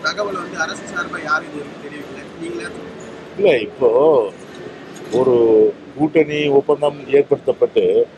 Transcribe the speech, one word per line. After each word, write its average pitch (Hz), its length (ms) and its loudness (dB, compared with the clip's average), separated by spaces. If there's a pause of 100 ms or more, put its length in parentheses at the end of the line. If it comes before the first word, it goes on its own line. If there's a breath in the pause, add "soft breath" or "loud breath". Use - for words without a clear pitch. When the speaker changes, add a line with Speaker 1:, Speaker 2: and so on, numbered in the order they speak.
Speaker 1:
தகவல் 190 320 -4
வந்து 180 220 -8
அரசு 190 240 -4 (140)
சார்பா 175 280 -8
யாரும் 156 240 -2
இது 151 100 -12
வரைக்கும் - 260 -14
தெரியவில்லை. 143 400 -14 (180)
நீங்களே 170 220 -8
சொல்லுங்க. - 280 -12 (460)
Speaker 2:
இல்ல, 160 200 4
இப்போ 113 320 0 (1200)
ஒரு 123 240 4 (640)
கூட்டணி 151 500 2
ஒப்பந்தம் 143 500 2 (140)
ஏற்படுத்தப்பட்டு 117 960 2 (100)